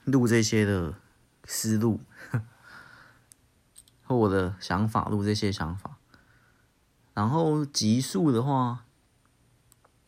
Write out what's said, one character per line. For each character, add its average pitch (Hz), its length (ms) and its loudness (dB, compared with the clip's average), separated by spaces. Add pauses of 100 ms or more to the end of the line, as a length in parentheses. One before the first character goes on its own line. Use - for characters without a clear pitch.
录 131 240 4
这 113 160 4
些 107 220 2
的 90 300 0 (500)
思 110 320 -2
路， 110 240 0 (1000)
<laughs> - 1000 -20
和 127 140 -2
我 110 100 4
的 95 320 0
想 98 260 -2
法， 110 200 -2
录 101 180 -2
这 104 100 0
些 104 160 -2
想 80 280 -6
法。 - 200 -16 (1160)
然 202 160 0
后 151 360 0
集 117 340 0
数 156 320 0
的 113 100 2
话， 127 440 -2 (1200)